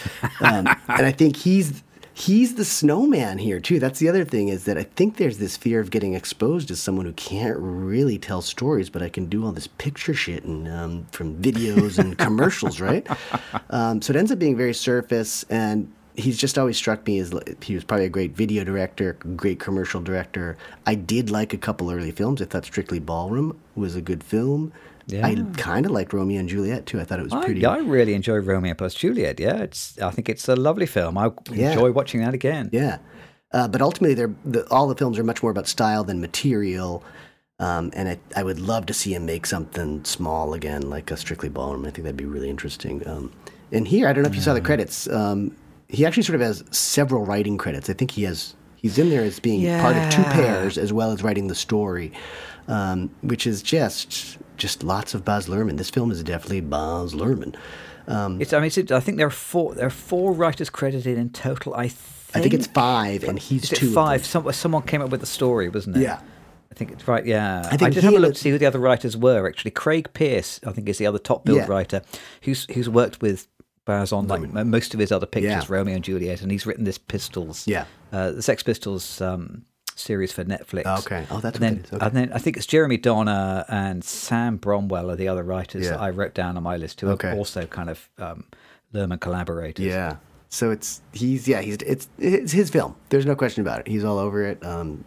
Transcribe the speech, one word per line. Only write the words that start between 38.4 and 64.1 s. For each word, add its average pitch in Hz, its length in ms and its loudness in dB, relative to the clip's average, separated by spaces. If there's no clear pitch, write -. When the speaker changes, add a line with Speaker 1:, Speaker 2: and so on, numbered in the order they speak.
Speaker 2:
would 95 160 -4
love 104 260 -2
to - 80 -4
see 95 200 -2
him 82 120 -6
make 82 200 -4
something 78 580 -4
small 80 500 -4
again, 73 360 -6
like 73 200 -8
a 80 60 -6
Strictly - 320 -8
Ballroom. 67 380 -6
I 76 40 -8
think 82 140 -10
that'd 69 120 -6
be 69 80 -8
really 69 260 -6
interesting. 69 580 -8
Um, 73 240 -8
and 107 160 0
here, 202 180 6
I 139 60 6
don't 139 100 4
know 147 80 6
if 98 60 -2
you 95 60 0
saw 156 120 4
the 117 60 2
Speaker 1:
Yeah. 90 60 -4
Speaker 2:
credits. 117 420 0
Um, 101 480 0
he 135 180 4
actually 202 160 4
sort 165 140 2
of 123 60 4
has 104 280 0
several 131 560 2
writing 101 320 0
credits. 73 320 -4
I 95 40 0
think 131 180 -2
he 104 100 -2
has, 90 320 -4
he's 107 200 -2
in 165 140 6
there 135 140 4
as 98 160 -2
being 101 260 2
part 123 160 6
of 156 160 2
two 170 100 6
Speaker 1:
Yeah. 143 100 4
Speaker 2:
pairs, 101 460 4
as 101 140 0
well 110 180 2
as 98 140 -2
writing 101 240 0
the 87 80 -2
story, 92 560 -2
um, 95 420 0
which 117 220 -2
is 107 160 0
just - 800 -2
just - 240 -4
lots 95 300 -2
of 95 100 -4
Baz 104 240 0
Luhrmann. 95 300 0
This - 120 -6
film 120 220 0
is 85 100 -4
definitely 87 380 -4
Baz 80 540 -4
Luhrmann. 87 400 -2
Um, 101 340 -2
Speaker 1:
It's, - 120 -2
I 151 80 4
mean, 156 140 2
it's, 185 180 0
I 131 80 4
think 196 180 -2
there 156 80 4
are 139 40 0
four, - 440 -2
there 123 120 -2
are 131 40 0
four 185 420 0
writers 165 380 0
credited 131 480 -2
in 120 120 -2
total, 131 440 -4
I 123 140 -2
think. - 480 -10
Speaker 2:
I 165 40 2
think 196 140 6
it's 127 140 2
five, 117 560 2
and 98 140 -2
he's 131 260 -2
Speaker 1:
Is - 80 -2
it 156 40 2
Speaker 2:
two 135 120 4
of 110 60 2
Speaker 1:
five? 147 280 4